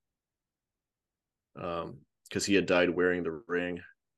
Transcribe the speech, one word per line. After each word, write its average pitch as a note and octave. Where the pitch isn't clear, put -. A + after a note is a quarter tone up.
Um, E2+
'cause G2
he G2+
had F2
died F2+
wearing F2+
the D#2+
ring. F2